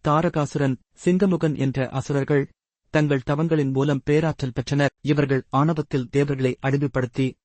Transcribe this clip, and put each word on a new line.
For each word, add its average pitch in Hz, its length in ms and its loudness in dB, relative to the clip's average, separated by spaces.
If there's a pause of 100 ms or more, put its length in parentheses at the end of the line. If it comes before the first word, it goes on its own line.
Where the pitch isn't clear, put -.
தாரகாசுரன், 147 720 0 (280)
சிங்கமுகன் 180 520 2
என்ற 135 320 -2
அசுரர்கள் 139 560 0 (500)
தங்கள் 143 320 2
தவங்களின் 151 460 0
மூலம் 139 320 0
பேராற்றல் 147 480 0
பெற்றனர். 143 500 0
இவர்கள் 139 480 0
ஆணவத்தில் 147 580 0
தேவர்களை 135 540 0
அடிமைப்படுத்தி 135 640 -2 (180)